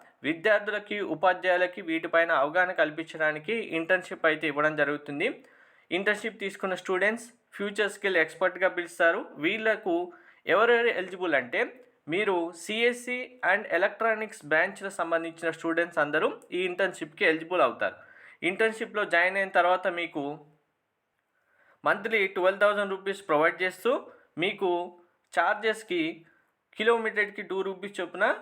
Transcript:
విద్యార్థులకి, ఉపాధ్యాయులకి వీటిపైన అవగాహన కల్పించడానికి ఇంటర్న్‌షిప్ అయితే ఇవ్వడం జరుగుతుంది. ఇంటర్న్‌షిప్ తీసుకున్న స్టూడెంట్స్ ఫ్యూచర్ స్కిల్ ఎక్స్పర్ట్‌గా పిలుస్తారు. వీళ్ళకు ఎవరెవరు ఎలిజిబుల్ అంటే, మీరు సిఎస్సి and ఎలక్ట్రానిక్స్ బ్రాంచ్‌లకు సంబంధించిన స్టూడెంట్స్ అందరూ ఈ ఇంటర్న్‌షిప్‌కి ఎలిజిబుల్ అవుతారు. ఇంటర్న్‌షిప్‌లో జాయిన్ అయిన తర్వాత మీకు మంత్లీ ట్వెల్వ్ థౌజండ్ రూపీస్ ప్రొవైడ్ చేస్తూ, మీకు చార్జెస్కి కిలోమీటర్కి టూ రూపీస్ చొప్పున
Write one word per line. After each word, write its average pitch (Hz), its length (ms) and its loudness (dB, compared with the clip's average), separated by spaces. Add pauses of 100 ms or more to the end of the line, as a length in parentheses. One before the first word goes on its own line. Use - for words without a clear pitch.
(240)
విద్యార్థులకి, 208 720 0 (140)
ఉపాధ్యాయులకి 180 720 2
వీటిపైన 165 520 0
అవగాహన 160 380 2
కల్పించడానికి 156 840 -2 (200)
ఇంటర్న్‌షిప్ 175 520 0
అయితే 156 200 0
ఇవ్వడం 151 280 0
జరుగుతుంది. 147 540 -2 (640)
ఇంటర్న్‌షిప్ 202 480 -2
తీసుకున్న 190 360 -6
స్టూడెంట్స్ 196 500 0 (280)
ఫ్యూచర్ 202 380 -2
స్కిల్ 196 260 -2
ఎక్స్పర్ట్‌గా 180 520 2
పిలుస్తారు. 175 500 0 (180)
వీళ్ళకు 202 580 0 (500)
ఎవరెవరు 233 460 4
ఎలిజిబుల్ 180 440 -2
అంటే, 151 240 0 (480)
మీరు 190 260 0 (200)
సిఎస్సి 240 640 -2 (260)
and 196 300 2
ఎలక్ట్రానిక్స్ 214 720 0
బ్రాంచ్‌లకు 190 500 0
సంబంధించిన 165 560 -2
స్టూడెంట్స్ 165 480 0
అందరూ 151 280 2 (220)
ఈ 180 140 -4
ఇంటర్న్‌షిప్‌కి 180 640 -4
ఎలిజిబుల్ 165 360 2
అవుతారు. 107 340 0 (460)
ఇంటర్న్‌షిప్‌లో 214 640 -2
జాయిన్ 175 320 2
అయిన 190 140 -2
తర్వాత 180 400 4
మీకు 165 320 -4 (1600)
మంత్లీ 202 440 2
ట్వెల్వ్ 196 340 2
థౌజండ్ 202 320 2
రూపీస్ 190 300 -6
ప్రొవైడ్ 165 360 4
చేస్తూ, 185 320 0 (460)
మీకు 196 320 0 (640)
చార్జెస్కి 208 680 0 (760)
కిలోమీటర్కి 214 680 0
టూ 180 180 -8
రూపీస్ 190 360 -8
చొప్పున 180 280 -2 (160)